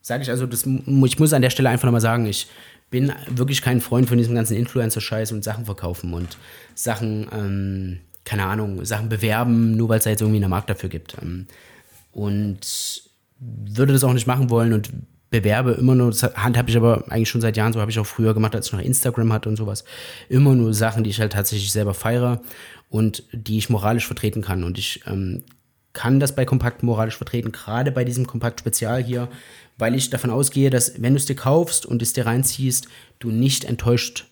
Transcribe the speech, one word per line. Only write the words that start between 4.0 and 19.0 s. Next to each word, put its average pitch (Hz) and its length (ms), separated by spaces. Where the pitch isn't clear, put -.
von 120 100
diesem 117 180
ganzen 113 220
Influencer-Scheiß 113 760
und 104 120
Sachen 107 220
verkaufen 87 480
und 85 240
Sachen, 107 560
ähm, 98 680
keine 101 200
Ahnung, 98 400
Sachen 110 240
bewerben, 113 680
nur 113 120
weil's 110 140
da 110 60
jetzt 107 120
irgendwie 107 200
einen 98 80
Markt 92 200
dafür 95 200
gibt. - 320
Ähm, 90 260
und 101 880
würde 110 540
das 131 100
auch 131 100
nicht 120 140
machen 127 220
wollen 117 240
und 107 160
bewerbe 113 440
immer 131 200
nur, 123 160
das 110 140
handhab 120 340
ich 113 60
aber 117 340
eigentlich 113 200
schon 117 120
seit 110 140
Jahren, 110 180
so 113 60
hab 107 100
ich 110 100
auch 104 60
früher 110 280
gemacht, 110 220
als 104 120
ich - 60
noch 95 60
Instagram 120 520